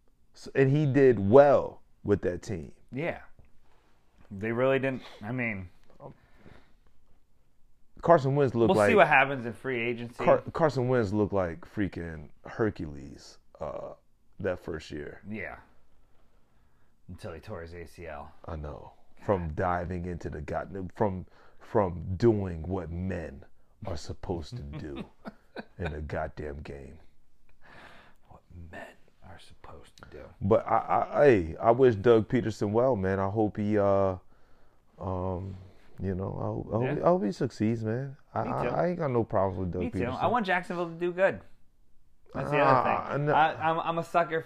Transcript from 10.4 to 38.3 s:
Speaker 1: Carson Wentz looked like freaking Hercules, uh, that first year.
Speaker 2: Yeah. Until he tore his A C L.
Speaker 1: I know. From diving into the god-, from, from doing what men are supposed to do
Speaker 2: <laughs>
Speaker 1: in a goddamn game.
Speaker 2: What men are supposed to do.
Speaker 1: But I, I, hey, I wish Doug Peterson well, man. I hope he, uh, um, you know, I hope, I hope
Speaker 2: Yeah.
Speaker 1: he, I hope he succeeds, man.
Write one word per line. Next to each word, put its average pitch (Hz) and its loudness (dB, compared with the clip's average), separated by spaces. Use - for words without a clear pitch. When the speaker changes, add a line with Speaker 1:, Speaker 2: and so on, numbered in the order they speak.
Speaker 1:
Carson 131 2
Wentz 120 2
looked 104 0
like 87 -2
freaking 85 -6
Hercules, 76 -6
uh, - -10
that 90 -4
first 82 -10
year. 73 -12
Speaker 2:
Yeah. 87 -10
Until 90 -12
he 80 -14
tore 85 -12
his 82 -14
A 87 -14
C 85 -16
L. 73 -12
Speaker 1:
I 82 -10
know. 73 -12
From 90 0
diving 87 -2
into 87 -8
the 78 -8
god-, 85 -8
from, 95 -2
from 90 0
doing 95 2
what 85 -4
men 85 -6
are 92 -6
supposed - -8
to 76 -10
do 73 -10
Speaker 2:
<laughs> - -18
Speaker 1:
in 87 -4
a 76 -8
goddamn 76 -8
game. 69 -14
Speaker 2:
What - -20
men 98 -16
are 92 -18
supposed - -20
to 80 -18
do. 69 -16
Speaker 1:
But 98 4
I, 107 2
I, 131 6
hey, 92 6
I 113 6
wish 123 6
Doug 113 4
Peterson 107 -2
well, 123 4
man. 95 0
I 98 0
hope 107 0
he, 104 0
uh, 98 4
um, 95 -6
you 95 -2
know, 95 -6
I 101 -6
hope, 107 -6
I - -6
hope 117 2
Speaker 2:
Yeah. 147 -2
Speaker 1:
he, - -4
I - 0
hope 180 4
he 202 -2
succeeds, 113 -2
man. 131 -4